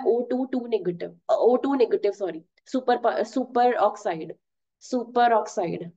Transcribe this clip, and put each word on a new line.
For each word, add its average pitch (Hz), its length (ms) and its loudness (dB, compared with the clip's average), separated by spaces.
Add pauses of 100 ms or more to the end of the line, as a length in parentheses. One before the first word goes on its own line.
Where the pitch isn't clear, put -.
O 240 140 2
two 254 240 -2
two 240 220 -6
negative, 180 520 -4 (100)
अ, - 40 2
ओ 233 220 4
टू 277 200 0
negative, 214 360 2
sorry, 170 300 -6 (240)
super 247 320 0
प-, 233 260 0
super 247 500 0
oxide, 190 640 -2 (440)
super 240 540 0
oxide। 175 640 -2